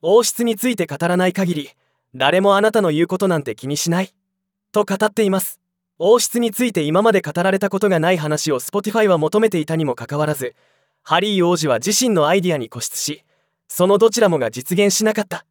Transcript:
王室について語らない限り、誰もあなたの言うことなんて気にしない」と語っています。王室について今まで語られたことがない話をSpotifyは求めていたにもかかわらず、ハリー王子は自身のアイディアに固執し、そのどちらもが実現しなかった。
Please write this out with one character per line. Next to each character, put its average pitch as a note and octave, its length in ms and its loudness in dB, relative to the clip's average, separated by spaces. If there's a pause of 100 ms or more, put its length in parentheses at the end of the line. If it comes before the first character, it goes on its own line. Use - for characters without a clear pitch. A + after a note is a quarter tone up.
王 G#3 200 6
室 - 200 -2
に A#3 120 0
つ A#3+ 140 -2
い A#3+ 60 -2
て F3+ 100 -2
語 C#3+ 100 -10 (120)
ら F3 100 2
な F#3 80 2
い F#3 80 0
限 F3+ 220 0
り、 C#3+ 160 -10 (420)
誰 C#3 260 2
も G3+ 160 4
あ G3+ 60 4
な G#3+ 100 4
た G#3+ 100 2
の F3 100 2
言 D#3 140 2
う - 20 -12
こ F#3 100 -6
と G3 100 0
な E3+ 120 2
ん C#3+ 40 -8
て A#2+ 120 -8
気 C3 120 -12
に C#3+ 100 -4
し - 120 -4
な F3 140 0
い」 F#3+ 100 -12 (580)
と G#3 140 0
語 G3 180 -2
っ G#3 80 0
て A3 120 0
い G3 80 2
ま F#3+ 80 0
す。 - 200 -10 (380)
王 G#3 220 4
室 A#3 200 -4
に A#3 120 -2
つ A#3+ 120 -2
い A#3+ 80 0
て F3+ 120 -2
今 D#3 180 2
ま A3+ 100 4
で F#3+ 100 2
語 D3+ 100 -8 (100)
ら F#3 80 0
れ F#3+ 80 0
た G3 140 -4
こ G3 80 -4
と G#3 100 2
が F3+ 100 2
な E3 120 0
い F#3 60 0
話 D3+ 340 -4
を C3 80 0
Spotify G#3 480 -2
は F3+ 100 4
求 D#3 220 0
め A3 100 2
て F#3+ 80 -4
い D#3 80 -2
た D#3+ 100 -6
に D#3+ 100 -2
も C3 100 -4
か A#2 100 -14
か D3 140 -8
わ D3+ 80 0
ら D3+ 80 -2
ず、 C3 200 -10 (460)
ハ D#3+ 180 0
リ G3+ 180 -2
ー E3+ 100 4
王 F3+ 100 2
子 D#3 100 -2
は A#2+ 120 2
自 G3 120 -4
身 A#3+ 200 0
の D#3+ 160 2
ア E3+ 80 2
イ G3 60 2
デ F3 80 -2
ィ E3+ 40 0
ア D3+ 40 -2
に A#2 120 -8
固 - 160 -12
執 - 120 -10
し、 - 260 -8 (440)
そ F3+ 200 0
の G3 100 4
ど A3+ 120 6
ち A3+ 120 0
ら G#3 80 4
も E3+ 80 0
が A#2+ 140 -2
実 B2+ 260 -6
現 G3+ 180 2
し - 80 -2
な G#3+ 100 0
か G#3+ 100 -4
っ G3 40 -8
た。 - 240 -12